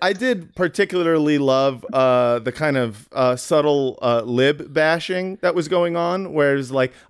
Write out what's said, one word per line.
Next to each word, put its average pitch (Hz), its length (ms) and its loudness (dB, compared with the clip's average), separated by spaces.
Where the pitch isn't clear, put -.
I 190 100 0
did 196 420 -4
particularly 165 840 0
love, 135 520 0
uh, 123 500 2
the 120 120 -4
kind 151 240 -2
of, 117 360 -4
uh, 127 240 0
subtle, 143 640 0
uh, 117 200 2
lib 135 520 0
bashing 170 680 -2
that 180 140 0
was 170 120 -2
going 175 300 0
on, 175 380 -4
where 143 220 2
it's 131 140 -6
like, 131 220 0